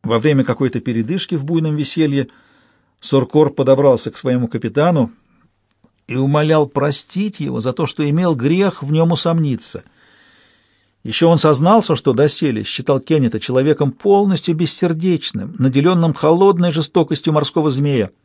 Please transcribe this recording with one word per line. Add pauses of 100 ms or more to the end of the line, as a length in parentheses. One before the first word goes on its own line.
Во
время
какой-то
передышки
в
буйном
веселье (720)
Суркор
подобрался
к
своему
капитану (960)
и
умолял
простить
его
за
то,
что
имел
грех
в
нём
усомниться. (1200)
Ещё
он
сознался,
что
доселе
считал
Кеннета
человеком
полностью
бессердечным,
наделённым
холодной
жестокостью
морского
змея. (160)